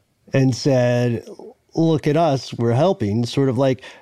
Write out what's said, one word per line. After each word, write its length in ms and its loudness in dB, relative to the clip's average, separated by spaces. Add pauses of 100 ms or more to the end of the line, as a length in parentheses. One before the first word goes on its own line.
(340)
and 220 2
said, 720 0 (480)
"Look 320 2
at 100 2
us, 380 0
we're 160 0
helping." 560 0
Sort 220 0
of 100 0
like, 240 0 (180)